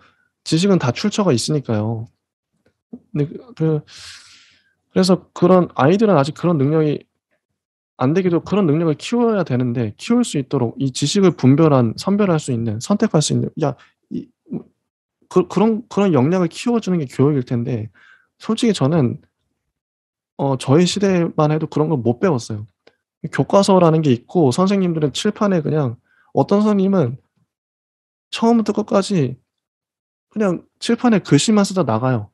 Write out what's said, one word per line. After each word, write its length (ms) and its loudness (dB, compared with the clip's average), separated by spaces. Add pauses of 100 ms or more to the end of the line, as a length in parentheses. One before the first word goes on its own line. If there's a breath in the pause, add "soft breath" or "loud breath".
(420 soft breath)
지식은 380 2
다 100 -2
출처가 420 -2
있으니까요. 760 -4 (1040)
근데 160 -2
그, 260 -18
그, 260 -2 (1120 loud breath)
그래서 440 0
그런, 420 4
아이들은 420 4
아직 160 0
그런 240 -2
능력이 480 0 (920)
안 160 0
되기도, 280 0
그런 260 -2
능력을 280 0
키워야 500 -2
되는데, 540 -4
키울 260 0
수 120 -8
있도록 440 -4
이 120 -4
지식을 440 0
분별한, 600 4
선별할 440 0
수 100 -10
있는, 300 -4
선택할 420 0
수 120 -2
있는, 160 -2 (120)
야, 140 -2 (340 soft breath)
이, 180 -10 (1000)
그, 200 0
그런, 400 0
그런 260 0
역량을 340 2
키워주는 520 -4
게 60 -6
교육일 360 0
텐데, 480 -6 (480 soft breath)
솔직히 340 -2
저는, 480 0 (1160)
어, 200 -2
저희 300 4
시대만 640 0
해도 160 -2
그런 220 -2
걸 100 -2
못 220 -2
배웠어요. 440 -4 (680 soft breath)
교과서라는 720 4
게 100 2
있고, 400 0
선생님들은 600 0
칠판에 500 -2
그냥, 340 -2 (360)
어떤 280 2
선생님은 560 0 (1120)
처음부터 420 2
끝까지 640 -2 (920)
그냥 360 -4 (140)
칠판에 420 0
글씨만 440 2
쓰다 180 -4
나가요. 520 -2